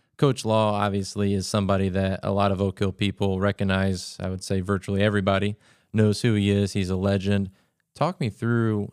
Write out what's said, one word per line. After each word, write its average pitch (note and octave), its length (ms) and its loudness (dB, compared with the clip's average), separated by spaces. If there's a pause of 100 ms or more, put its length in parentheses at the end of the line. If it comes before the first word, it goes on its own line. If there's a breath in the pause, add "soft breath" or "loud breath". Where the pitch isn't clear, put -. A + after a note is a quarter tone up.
(180 soft breath)
Coach C3 260 0
Law A2 300 2
obviously G2+ 600 0
is F#2+ 100 -2
somebody G2 440 0
that F#2+ 340 -2
a G2 80 -2
lot G2 200 2
of F#2 80 -2
Oak G2 200 -2
Hill G2 140 0
people G2 460 -2
recognize. F#2+ 800 -2
I F#2 120 -6
would F#2 120 -8
say G2 180 -2
virtually G2 420 -2
everybody G2+ 520 2 (380 soft breath)
knows G#2+ 300 2
who A#2+ 100 2
he G2+ 180 2
is. G2+ 220 2
He's F#2+ 160 -2
a F#2 80 -2
legend. G2 520 0 (440 soft breath)
Talk E3+ 260 -4
me A#2+ 100 -4
through A2+ 640 -2